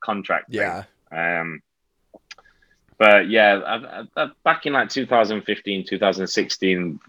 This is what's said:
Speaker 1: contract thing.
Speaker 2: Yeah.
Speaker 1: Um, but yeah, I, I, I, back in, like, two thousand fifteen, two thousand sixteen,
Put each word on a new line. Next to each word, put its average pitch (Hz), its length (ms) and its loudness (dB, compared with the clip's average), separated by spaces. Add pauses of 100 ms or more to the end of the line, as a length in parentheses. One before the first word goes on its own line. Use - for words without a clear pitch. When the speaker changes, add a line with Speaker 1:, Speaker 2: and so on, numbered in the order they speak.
Speaker 1:
contract 95 480 -6
thing. 104 120 -4
Speaker 2:
Yeah. 95 220 -6 (280)
Speaker 1:
Um, 82 500 -6 (1400)
but 104 320 6
yeah, 104 260 6 (100)
I, 110 100 -4
I, 117 480 -8
I, 139 60 -6 (160)
back 160 200 0
in, 147 80 -2
like, 120 160 0
two 131 160 -4
thousand 110 360 2
fifteen, 98 440 -6
two 95 140 -6
thousand 95 280 0
sixteen, 90 800 -2